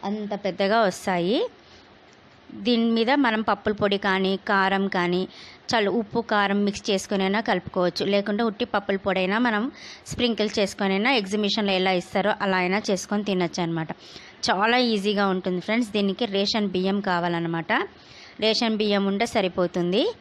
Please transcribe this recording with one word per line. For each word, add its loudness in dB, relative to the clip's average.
అంత -4
పెద్దగా 2
వస్తాయి. 0
దీని 4
మీద 2
మనం 0
పప్పుల 0
పొడి 2
కానీ, 2
కారం 2
కానీ, 0
చల్-, 2
ఉప్పు -4
కారం 2
మిక్స్ -4
చేసుకునైనా 0
కలుపుకోవచ్చు, 0
లేకుంటే 0
ఉట్టి -6
పప్పుల 0
పొడైనా 0
మనం 0
స్ప్రింకిల్ 0
చేసుకొనైనా 2
ఎగ్జిబిషన్లో 0
ఎలా 4
ఇస్తారో 0
అలా 0
అయినా 0
చేసుకొని -2
తినొచ్చు 0
అనమాట. -4
చాలా 2
ఈజీగా 0
ఉంటుంది -2
ఫ్రెండ్స్. 0
దీనికి 0
రేషన్ 0
బియ్యం 0
కావాలన్నమాట. -2
రేషన్ 2
బియ్యం 2
ఉంటే 0
సరిపోతుంది. 0